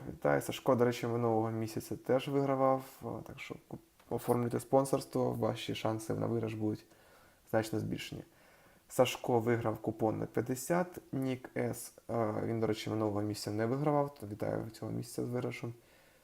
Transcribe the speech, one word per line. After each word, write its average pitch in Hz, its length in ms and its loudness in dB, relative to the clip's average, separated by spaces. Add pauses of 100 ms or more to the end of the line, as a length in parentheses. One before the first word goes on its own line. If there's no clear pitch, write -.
Вітаю. 143 320 2
Сашко, - 340 2
до 120 100 6
речі, 120 220 0
минулого 113 440 2
місяця 110 460 -4
теж 131 300 2
вигравав. 135 580 4 (160)
А, 117 260 -6
так 120 120 -14
що - 160 -10 (120)
куп-, - 120 -10 (300)
оформлюйте 120 500 2
спонсорство, 131 760 2
ваші 117 420 -2
шанси 110 380 -2
на 107 140 -2
виграш 110 260 0
будуть 107 320 -2 (640)
значно 110 300 2
збільшені. - 440 -6 (640)
Сашко - 520 2
виграв 113 380 2
купон 110 420 0
на 110 60 -4
п'ятдесят, 131 720 -2 (120)
Нік 131 440 -4
С, - 380 -4 (140)
а, 110 340 0
він, 110 180 -2
до 110 80 2
речі, 107 220 -2
минулого 107 320 0
місяця 104 300 -4
не 107 140 0
вигравав, 143 500 2
то 104 120 -12
вітаю 110 420 -4
цього 110 220 -8
місяця 120 340 -4
з 123 40 -4
виграшем. 120 440 -4 (500)